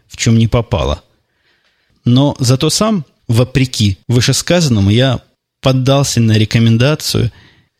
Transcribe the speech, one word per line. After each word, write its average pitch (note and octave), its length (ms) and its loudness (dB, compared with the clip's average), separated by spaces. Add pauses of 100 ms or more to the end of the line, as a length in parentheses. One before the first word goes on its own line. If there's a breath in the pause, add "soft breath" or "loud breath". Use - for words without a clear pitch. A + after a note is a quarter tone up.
в - 100 -20
чём A2+ 200 0
не A2+ 100 2
попало. D#2+ 540 -4 (1040)
Но C3 360 2
зато C3+ 300 0
сам, G#3 360 -2 (220)
вопреки A#2 720 0 (100)
вышесказанному, A#2+ 840 0
я A#2+ 300 0 (400)
поддался C3 600 0
на A2 160 2
рекомендацию, A2+ 920 0 (480 soft breath)